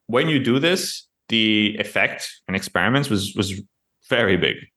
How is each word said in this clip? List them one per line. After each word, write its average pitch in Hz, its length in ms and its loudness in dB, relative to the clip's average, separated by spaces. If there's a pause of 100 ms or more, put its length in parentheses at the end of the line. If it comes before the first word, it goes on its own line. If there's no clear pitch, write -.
When 135 220 0
you 151 100 2
do 131 220 2
this, - 480 -2 (200)
the 107 520 2
effect - 500 -2 (160)
in 92 80 -4
experiments 104 560 0
was, 98 240 -2
was 98 260 -4 (480)
very 117 280 2
big. 73 200 0 (200)